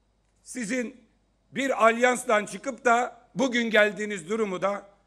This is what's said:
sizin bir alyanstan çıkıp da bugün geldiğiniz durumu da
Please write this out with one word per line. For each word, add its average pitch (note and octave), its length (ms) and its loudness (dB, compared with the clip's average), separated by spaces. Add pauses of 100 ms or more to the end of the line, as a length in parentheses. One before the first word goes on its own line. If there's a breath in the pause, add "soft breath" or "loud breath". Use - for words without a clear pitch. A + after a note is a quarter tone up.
(440)
sizin A#3+ 580 -6 (500)
bir A#3 340 0
alyanstan A#3 600 2
çıkıp A3 400 -10
da A#3+ 500 0
bugün A#3 340 0
geldiğiniz G#3 600 0
durumu G3+ 320 -2
da G3 340 -4 (120)